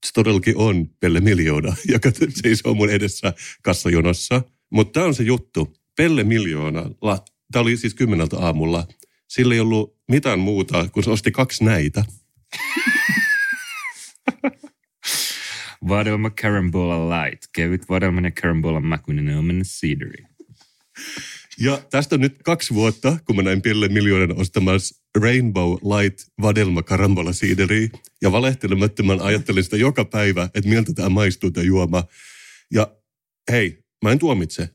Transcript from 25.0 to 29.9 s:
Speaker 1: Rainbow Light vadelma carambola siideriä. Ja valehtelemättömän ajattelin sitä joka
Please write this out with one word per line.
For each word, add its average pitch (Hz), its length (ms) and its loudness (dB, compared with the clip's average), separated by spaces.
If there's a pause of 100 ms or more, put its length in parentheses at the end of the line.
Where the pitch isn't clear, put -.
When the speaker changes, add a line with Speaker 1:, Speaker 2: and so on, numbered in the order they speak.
Speaker 1:
Rainbow 107 560 2
Light 101 460 0 (220)
vadelma 101 420 2
carambola 92 500 2
siideriä. 101 560 0 (320)
Ja 98 100 2
valehtelemättömän 101 920 0
ajattelin 95 420 0
sitä 107 140 -2
joka 127 280 2